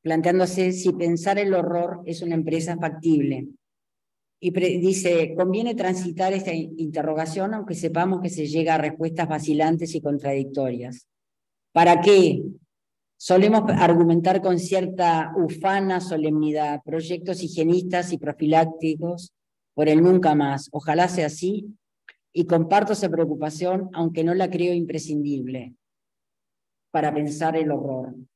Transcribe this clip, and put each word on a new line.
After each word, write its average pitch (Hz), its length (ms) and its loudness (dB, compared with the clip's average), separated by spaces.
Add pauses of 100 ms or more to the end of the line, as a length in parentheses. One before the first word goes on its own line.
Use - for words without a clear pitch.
planteándose 180 680 2
si 185 220 0
pensar 175 460 0
el 196 160 0
horror 175 500 -2
es 165 180 -10
una 170 140 -2
empresa 165 400 -2
factible. 151 720 0 (920)
Y 175 120 -2
pre-, 180 260 0
dice, 175 580 2
"Conviene 202 380 0
transitar 185 580 -2
esta 190 200 -4
in-, 160 260 -6
interrogación, 160 760 -4
aunque 196 200 -6
sepamos 170 460 -2
que 175 100 -4
se 151 160 -6
llega 160 280 0
a 156 40 2
respuestas 160 500 -2
vacilantes 156 680 0
y 151 40 -4
contradictorias. 139 1080 -4 (640)
¿Para 170 280 6
qué? 185 420 6 (760)
Solemos 208 540 4
argumentar 170 680 4
con 180 200 0
cierta 175 760 0
ufana 190 640 0
solemnidad, 151 840 -2
proyectos 165 580 -6
higienistas 175 680 0
y 160 60 -6
profilácticos 160 1120 -2 (420)
por 151 140 2
el 156 120 6
nunca 180 360 6
más. 143 340 -2
Ojalá 160 380 0
sea 175 180 -2
así, 196 480 -6 (580)
y 165 120 0
comparto 175 480 2
esa 202 160 -2
preocupación, 160 840 -2
aunque 165 280 -2
no 170 120 0
la 185 140 0
creo 175 260 0
imprescindible. 147 1000 -6 (1160)
Para 151 200 0
pensar 151 440 -2
el 151 160 0
horror. 131 420 -6 (220)